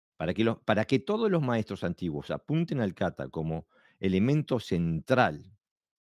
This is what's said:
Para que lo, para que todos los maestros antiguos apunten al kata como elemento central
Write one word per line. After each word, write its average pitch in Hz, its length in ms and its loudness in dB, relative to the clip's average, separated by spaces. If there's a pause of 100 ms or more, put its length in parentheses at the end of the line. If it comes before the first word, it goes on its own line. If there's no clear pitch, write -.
(180)
Para 80 160 -2
que 107 120 0
lo, 113 180 -2
para 107 220 2
que 131 140 2
todos 214 320 0
los 165 120 2
maestros 113 400 -2
antiguos 85 480 -4
apunten 151 500 -2
al 98 140 -2
kata 71 340 -4
como 80 380 -4 (320)
elemento 120 600 2
central 85 1000 0 (440)